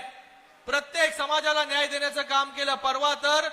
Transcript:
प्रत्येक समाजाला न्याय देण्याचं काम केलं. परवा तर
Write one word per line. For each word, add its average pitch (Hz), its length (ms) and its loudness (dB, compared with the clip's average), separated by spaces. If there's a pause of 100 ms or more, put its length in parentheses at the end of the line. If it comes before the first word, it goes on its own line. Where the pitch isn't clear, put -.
(640)
प्रत्येक 311 520 0
समाजाला 302 480 2
न्याय 285 220 0
देण्याचं 285 340 -4
काम 277 280 0
केलं. 277 260 -2
परवा 269 380 0
तर 294 400 2